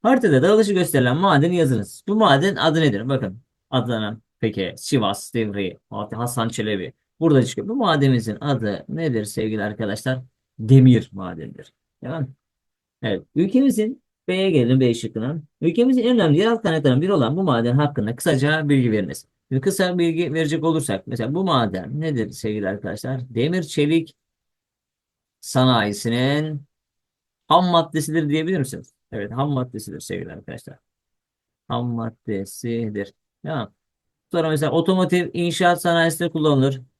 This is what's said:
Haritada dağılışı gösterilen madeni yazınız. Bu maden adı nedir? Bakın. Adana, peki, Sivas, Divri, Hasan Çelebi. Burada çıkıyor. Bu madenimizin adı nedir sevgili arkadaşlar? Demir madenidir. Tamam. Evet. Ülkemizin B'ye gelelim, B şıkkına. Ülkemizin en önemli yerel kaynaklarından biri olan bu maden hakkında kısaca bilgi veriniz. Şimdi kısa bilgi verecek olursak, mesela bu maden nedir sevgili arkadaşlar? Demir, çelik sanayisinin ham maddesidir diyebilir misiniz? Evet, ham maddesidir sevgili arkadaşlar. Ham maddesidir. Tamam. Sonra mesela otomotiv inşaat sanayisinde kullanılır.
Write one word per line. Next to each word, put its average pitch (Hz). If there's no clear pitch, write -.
Haritada 220
dağılışı 208
gösterilen 139
madeni 175
yazınız. 131
Bu 202
maden 185
adı 160
nedir? 120
Bakın. 107
Adana, 110
peki, 98
Sivas, 104
Divri, 101
Hasan 113
Çelebi. 107
Burada 151
çıkıyor. -
Bu 220
madenimizin 135
adı 110
nedir 139
sevgili 107
arkadaşlar? 107
Demir 123
madenidir. 90
Tamam. 139
Evet. 101
Ülkemizin 214
B'ye 190
gelelim, 131
B 120
şıkkına. 120
Ülkemizin 233
en 247
önemli 160
yerel 220
kaynaklarından 151
biri 190
olan 139
bu 190
maden 120
hakkında 120
kısaca 151
bilgi 131
veriniz. 95
Şimdi 131
kısa 185
bilgi 165
verecek 156
olursak, 151
mesela 117
bu 185
maden 117
nedir 139
sevgili 107
arkadaşlar? 107
Demir, 160
çelik 156
sanayisinin 127
ham 175
maddesidir 160
diyebilir 156
misiniz? -
Evet, 101
ham 139
maddesidir 123
sevgili 92
arkadaşlar. -
Ham 120
maddesidir. 110
Tamam. 143
Sonra 160
mesela 151
otomotiv 180
inşaat 175
sanayisinde 165
kullanılır. 139